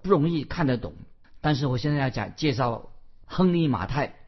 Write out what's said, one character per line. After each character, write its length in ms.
不 80
容 200
易 140
看 220
得 120
懂。 180
但 140
是 120
我 100
现 160
在 60
要 100
讲， 260
介 180
绍 360
亨 280
利· 160
马 160
太 300